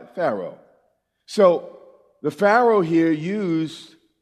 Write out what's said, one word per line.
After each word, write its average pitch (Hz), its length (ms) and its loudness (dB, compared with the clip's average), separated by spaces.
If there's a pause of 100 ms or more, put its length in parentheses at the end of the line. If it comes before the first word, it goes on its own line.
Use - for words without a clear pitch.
(160)
Pharaoh. 101 420 -6 (680)
So - 520 0 (440)
the 147 100 -4
Pharaoh 214 480 2
here 165 320 2
used 160 800 -6 (280)